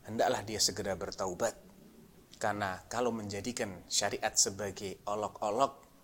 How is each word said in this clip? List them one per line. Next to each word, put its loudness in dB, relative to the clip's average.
Hendaklah 2
dia -4
segera 2
bertaubat. -2
Karena 0
kalau 2
menjadikan -4
syariat 0
sebagai 0
olok-olok, 2